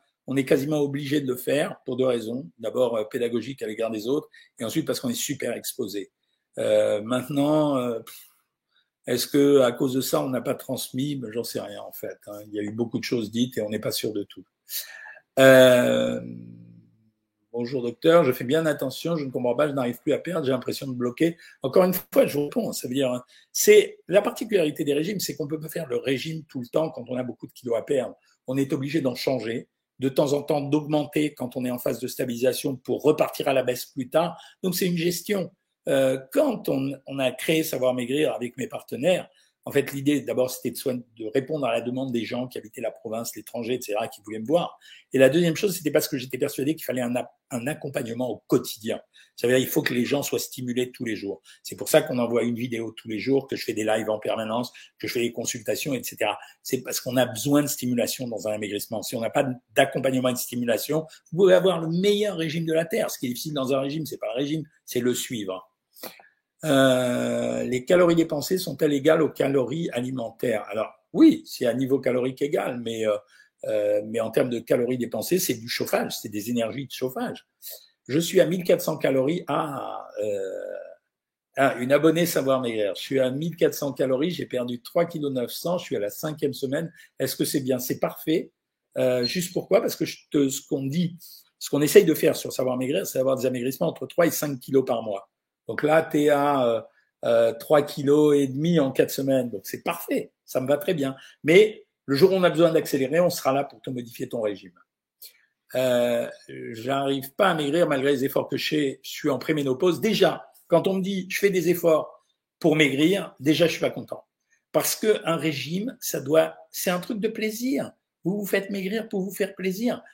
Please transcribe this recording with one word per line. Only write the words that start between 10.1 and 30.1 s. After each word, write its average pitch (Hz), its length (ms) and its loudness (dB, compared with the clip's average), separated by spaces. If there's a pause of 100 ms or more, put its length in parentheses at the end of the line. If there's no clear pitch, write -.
on 143 60 -4
n'a 127 140 -2
pas 139 140 -2
transmis ? 135 600 -6
Ben, 123 160 -8
j'en 117 140 -4
sais 113 160 -8
rien, 104 200 -12
en 101 120 -16
fait, 95 240 -12 (100)
hein. 104 200 -14
Il 101 60 -18
y 104 60 -4
a - 20 -2
eu 104 100 -4
beaucoup 113 280 -4
de - 60 -10
choses 110 260 -4
dites 120 260 -2
et 113 40 -2
on 104 80 -4
n'est 107 100 -4
pas 110 140 -6
sûr 113 180 -4
de 101 120 -4
tout. - 200 -16 (960)
Euh... 123 800 8 (1300)
Bonjour 120 280 -4
docteur, 160 440 4
je 127 80 4
fais - 100 -4
bien 156 220 2
attention, 151 500 -2
je 147 80 -4
ne 131 80 -6
comprends 123 240 0
pas, 147 140 2
je - 20 -6
n'arrive 123 300 -4
plus 147 100 0
à 131 60 2
perdre, 165 280 -4
j'ai 131 60 0
l'impression 135 360 -4
de 131 60 -6
bloquer. 123 440 0 (240)
Encore 180 240 4
une 147 80 2
fois, - 320 2
je 143 120 -4
vous 147 80 0
réponds, 147 280 -4
ça - 160 -8
veut 127 60 -2
dire, 131 140 2
hein, 123 140 -4 (300)
c'est - 460 6 (100)
la 196 120 6
particularité 190 640 -2
des 143 100 0
régimes, 170 280 -2
c'est - 160 -6
qu'on 151 100 -4
peut 156 120 -6
pas 156 100 -12
faire 165 180 -6
le 120 80 -4
régime 139 540 -4
tout 135 100 -10
le 120 80 -10
temps 160 220 0
quand - 180 -14
on 127 80 -6
a 127 80 -4
beaucoup - 240 -10
de - 60 -20
kilos 117 240 -4
à 104 40 -2
perdre. 117 360 -2 (300)
On 131 100 -4
est 135 160 0
obligé 143 260 -2
d'en 127 160 -2
changer, 120 540 -4 (300)
de 131 100 0
temps 143 240 2